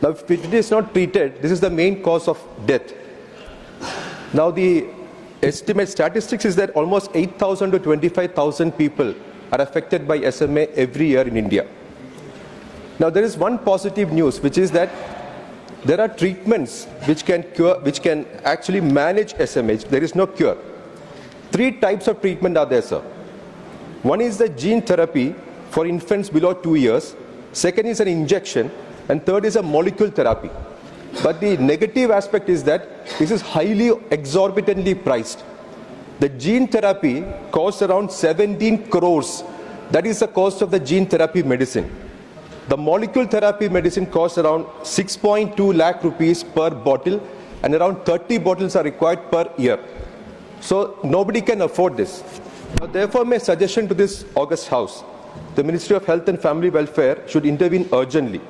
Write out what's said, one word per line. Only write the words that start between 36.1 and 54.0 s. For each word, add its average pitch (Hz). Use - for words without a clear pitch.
The 139
gene 180
therapy 185
costs 185
around 196
seventeen 208
crores. 170
That 170
is 214
the 220
cost 190
of 190
the 196
gene 170
therapy 165
medicine. 127
The 139
molecule 202
therapy 208
medicine 180
costs 170
around 160
six -
point 208
two 196
lakh 175
rupees 165
per 160
bottle, 143
and 143
around 185
thirty 175
bottles 185
are 175
required 165
per 170
year. 123
So -
nobody 190
can 208
afford 170
this. 98
Now, 170
therefore, 208
my 240
suggestion 196
to 196
this 196